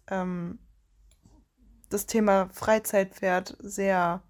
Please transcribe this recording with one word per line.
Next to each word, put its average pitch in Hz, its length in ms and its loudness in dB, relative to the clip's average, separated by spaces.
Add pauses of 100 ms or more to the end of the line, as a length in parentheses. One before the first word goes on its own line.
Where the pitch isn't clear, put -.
ähm, 185 520 -6 (1300)
das 202 160 -4
Thema 196 440 4
Freizeitpferd 190 1080 0
sehr 185 720 0